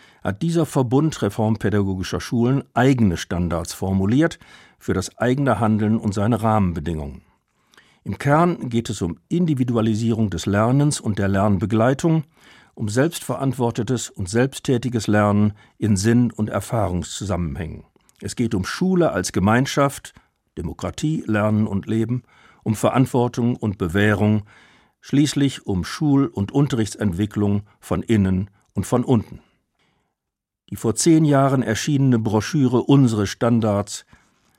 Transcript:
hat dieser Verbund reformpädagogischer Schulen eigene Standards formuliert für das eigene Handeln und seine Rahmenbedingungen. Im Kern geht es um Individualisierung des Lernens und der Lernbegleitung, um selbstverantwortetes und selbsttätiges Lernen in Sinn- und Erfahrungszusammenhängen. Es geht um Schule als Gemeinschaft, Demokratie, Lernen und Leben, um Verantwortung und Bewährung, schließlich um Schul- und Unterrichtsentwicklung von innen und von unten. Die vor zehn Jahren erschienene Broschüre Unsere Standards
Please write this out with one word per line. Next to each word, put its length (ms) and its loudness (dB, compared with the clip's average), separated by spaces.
hat 200 -6
dieser 240 0
Verbund 540 0
reformpädagogischer 1000 -2
Schulen 440 0
eigene 420 4
Standards 560 -4
formuliert 640 0
für 160 -4
das 240 -6
eigene 420 0
Handeln 380 2
und 160 -2
seine 280 0
Rahmenbedingungen. 800 -2
Im 140 -8
Kern 500 2
geht 200 -2
es 140 -8
um 160 -4
Individualisierung 1040 0
des 160 -6
Lernens 540 2
und 180 -4
der 100 0
Lernbegleitung, 960 2
um 140 -6
selbstverantwortetes 1200 -2
und 200 -10
selbsttätiges 800 -2
Lernen 440 4
in 200 2
Sinn- 360 2
und 160 -4
Erfahrungszusammenhängen. 1400 -4
Es 140 -12
geht 200 -2
um 100 -2
Schule 480 0
als 200 -4
Gemeinschaft, 840 0
Demokratie, 720 -6
Lernen 400 2
und 200 -4
Leben, 380 -2
um 100 0
Verantwortung 800 0
und 220 -4
Bewährung, 640 2
schließlich 640 0
um 180 -2
Schul- 420 0
und 240 -4
Unterrichtsentwicklung 1120 0
von 240 -4
innen 480 2
und 100 -4
von 200 0
unten. 360 0
Die 60 -10
vor 200 -4
zehn 280 4
Jahren 380 2
erschienene 560 0
Broschüre 640 0
Unsere 440 4
Standards 800 -2